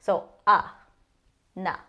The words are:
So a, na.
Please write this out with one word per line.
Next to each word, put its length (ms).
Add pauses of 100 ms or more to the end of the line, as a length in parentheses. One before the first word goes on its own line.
So 240 (220)
a, 240 (840)
na. 200 (120)